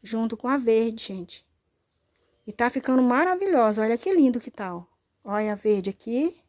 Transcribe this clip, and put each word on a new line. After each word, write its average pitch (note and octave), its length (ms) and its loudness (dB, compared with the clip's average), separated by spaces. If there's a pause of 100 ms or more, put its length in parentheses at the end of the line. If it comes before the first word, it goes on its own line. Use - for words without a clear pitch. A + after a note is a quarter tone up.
junto A3+ 360 -4
com A#3+ 100 -8
a C4+ 100 0
verde, A3+ 460 2
gente. F#3 420 -12 (1000)
E G#3+ 80 -14
tá B3 160 0
ficando B3+ 320 0
maravilhosa. C4 800 2
Olha A3+ 160 0
que F#4+ 160 -2
lindo C4 260 4
que A#3 100 -16
tá, F#3+ 240 -10
ó. F3 100 -12 (400)
Olha G#3+ 280 -2
a G#3 40 -4
verde G3+ 340 0
aqui. B3+ 480 -4 (120)